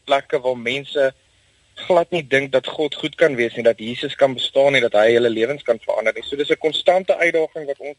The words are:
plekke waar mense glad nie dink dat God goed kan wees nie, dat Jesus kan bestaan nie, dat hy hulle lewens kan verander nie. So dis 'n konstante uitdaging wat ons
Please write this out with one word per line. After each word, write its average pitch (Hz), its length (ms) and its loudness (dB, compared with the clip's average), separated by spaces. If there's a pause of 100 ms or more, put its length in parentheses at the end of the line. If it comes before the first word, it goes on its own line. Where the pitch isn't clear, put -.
plekke 139 360 -2
waar 127 180 -2
mense 135 560 -2 (600)
glad 175 360 0
nie 160 180 -4
dink 135 240 0
dat 131 140 0
God - 280 -4
goed - 200 -8
kan 151 200 2
wees 117 200 -2
nie, 117 100 -4
dat 113 140 2
Jesus 120 360 -8
kan 135 200 2
bestaan 135 380 2
nie, 135 80 4
dat 117 120 0
hy 110 220 4
hulle 117 160 4
lewens 117 320 -2
kan 117 160 0
verander 107 360 -2
nie. 117 80 -12
So 143 140 -10
dis 147 140 -2
'n 156 80 0
konstante 180 580 0
uitdaging 165 500 -2
wat 139 120 -8
ons 143 200 -12